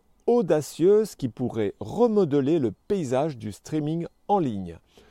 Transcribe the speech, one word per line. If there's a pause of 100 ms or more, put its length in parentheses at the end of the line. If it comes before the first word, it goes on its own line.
(260)
audacieuse
qui
pourrait
remodeler
le
paysage
du
streaming (220)
en
ligne. (320)